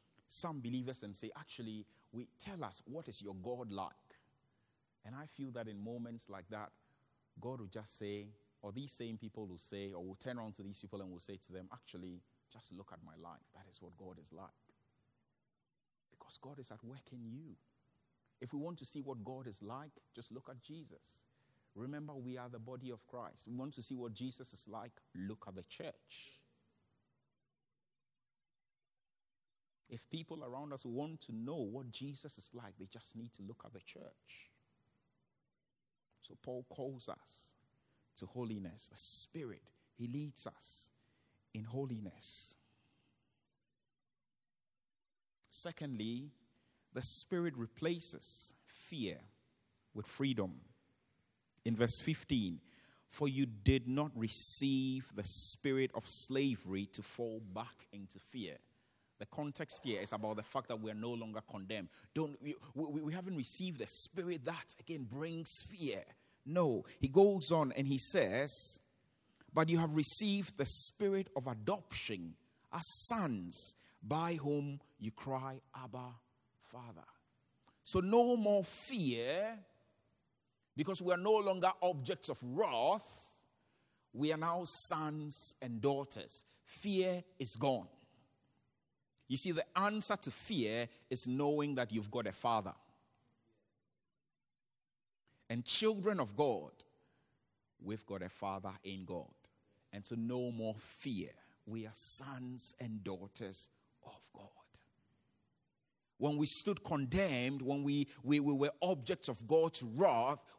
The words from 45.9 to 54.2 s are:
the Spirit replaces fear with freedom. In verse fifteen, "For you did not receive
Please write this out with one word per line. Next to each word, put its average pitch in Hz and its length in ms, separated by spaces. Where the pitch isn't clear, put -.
the 127 80
Spirit 170 560
replaces - 960
fear 110 540
with 107 120
freedom. 107 560
In 117 100
verse 117 240
fifteen, 113 600
"For - 180
you 135 180
did 117 420
not 143 300
receive 131 960